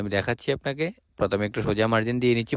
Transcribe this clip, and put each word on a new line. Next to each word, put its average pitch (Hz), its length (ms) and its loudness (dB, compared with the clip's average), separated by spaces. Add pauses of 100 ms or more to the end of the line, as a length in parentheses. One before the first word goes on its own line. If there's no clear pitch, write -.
আমি 101 160 -4
দেখাচ্ছি 117 400 -2
আপনাকে, 143 300 -4 (320)
প্রথমে 101 300 0
একটু 110 180 -4
সোজা 107 260 2
মার্জিন 113 300 2
দিয়ে 123 160 6
নিচ্ছি 117 180 -2